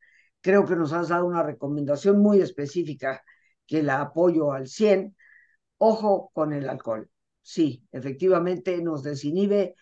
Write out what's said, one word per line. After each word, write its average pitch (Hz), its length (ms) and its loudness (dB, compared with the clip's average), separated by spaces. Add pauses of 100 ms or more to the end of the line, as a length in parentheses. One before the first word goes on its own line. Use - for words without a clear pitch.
(400)
Creo 190 260 4
que 180 80 0
nos 160 180 -2
has 170 180 -4
dado 175 160 0
una 170 180 -2
recomendación 147 760 0
muy 202 220 6
específica 143 800 -4 (460)
que 151 160 0
la 139 160 0
apoyo 156 500 2
al 135 160 -8
cien. 202 480 2 (640)
Ojo 214 560 2
con 151 180 -2
el 139 160 -6
alcohol. 113 400 -8 (340)
Sí, 143 500 -2
efectivamente 175 880 -2
nos 151 220 -6
desinhibe 180 760 -2